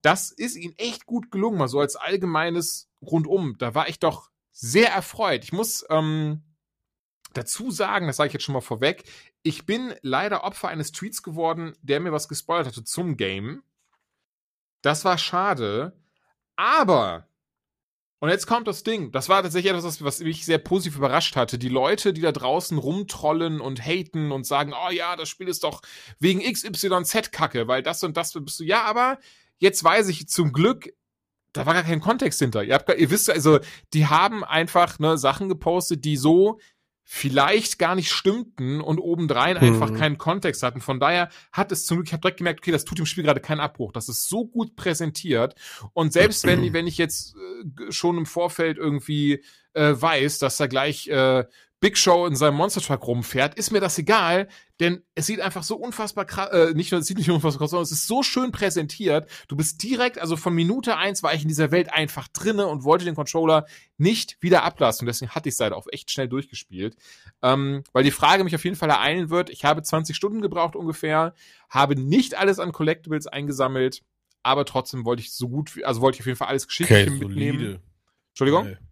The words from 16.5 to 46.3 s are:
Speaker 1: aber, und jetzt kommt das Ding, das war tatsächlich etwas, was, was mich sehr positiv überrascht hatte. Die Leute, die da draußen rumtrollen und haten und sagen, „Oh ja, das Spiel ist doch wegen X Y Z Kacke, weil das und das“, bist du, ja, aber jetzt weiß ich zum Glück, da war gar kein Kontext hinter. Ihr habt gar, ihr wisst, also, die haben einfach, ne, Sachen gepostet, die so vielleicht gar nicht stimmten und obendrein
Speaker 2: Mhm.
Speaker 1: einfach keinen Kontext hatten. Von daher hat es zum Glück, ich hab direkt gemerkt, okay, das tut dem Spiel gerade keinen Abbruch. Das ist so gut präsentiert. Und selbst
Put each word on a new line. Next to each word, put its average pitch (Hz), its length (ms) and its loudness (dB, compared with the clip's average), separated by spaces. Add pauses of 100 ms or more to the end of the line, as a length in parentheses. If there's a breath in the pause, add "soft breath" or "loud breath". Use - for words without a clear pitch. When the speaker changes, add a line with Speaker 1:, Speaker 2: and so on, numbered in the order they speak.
Speaker 1:
aber, 175 720 2 (920)
und 151 100 0
jetzt 196 160 0
kommt 233 220 0
das 185 140 -6
Ding, 190 300 -4
das 135 160 -4
war 190 140 6
tatsächlich 180 280 0
etwas, 175 140 -2
was, 156 180 -8
was 143 180 -4
mich 160 260 -6
sehr 160 100 4
positiv 175 400 -2
überrascht 139 400 0
hatte. 123 220 0
Die 123 100 -4
Leute, 135 460 0
die 160 80 -4
da 160 100 2
draußen 151 460 -2
rumtrollen 160 840 -2
und 123 240 -8
haten 156 480 -4
und 135 140 -6
sagen, 143 260 -2
„Oh 170 180 -6
ja, 170 240 -6
das 156 140 -10
Spiel 190 200 -10
ist 170 160 -4
doch 151 180 -6 (360 loud breath)
wegen 185 220 2
X - 240 -4
Y 185 400 -2
Z - 280 -2
Kacke, 123 360 -2
weil 127 140 0
das 160 200 -4
und 160 140 -4
das“, 165 160 -4
bist 156 280 -10
du, 165 40 -10
ja, 208 200 2
aber 247 340 0 (440 soft breath)
jetzt 196 220 2
weiß 196 240 6
ich 156 180 -6
zum 151 280 0
Glück, 185 360 2 (640)
da 135 140 -4
war 160 80 4
gar 180 80 2
kein 160 180 0
Kontext 247 380 0
hinter. 113 260 0
Ihr - 80 0
habt 143 140 2
gar, 175 100 4
ihr 147 140 4
wisst, 208 180 0
also, 151 300 6 (340 loud breath)
die 156 140 4
haben 185 360 4
einfach, 165 560 2
ne, 156 200 2
Sachen 139 320 0
gepostet, 170 560 -2
die 151 100 0
so 180 420 6 (460 soft breath)
vielleicht 143 760 0
gar 175 160 2
nicht 180 160 -2
stimmten 156 680 -2
und 156 180 -2
obendrein 170 600 0
Speaker 2:
Mhm. - 40 6
Speaker 1:
einfach 110 300 4
keinen 147 240 0
Kontext 175 460 -2
hatten. 127 180 -2
Von 131 180 -4
daher 165 300 2 (240 loud breath)
hat 196 200 -2
es 160 120 -4
zum 170 140 0
Glück, 170 80 -4
ich 170 80 -6
hab 160 80 -8
direkt 180 160 0
gemerkt, 170 220 -2
okay, 175 100 -4
das 151 160 0
tut - 100 -8
dem 165 80 -2
Spiel 151 200 -4
gerade 143 160 4
keinen 151 200 -4
Abbruch. 127 320 -6
Das 113 160 -8
ist - 220 -4
so 226 160 -2
gut 233 300 -6
präsentiert. 151 800 -2 (360 loud breath)
Und 160 220 0
selbst 185 320 4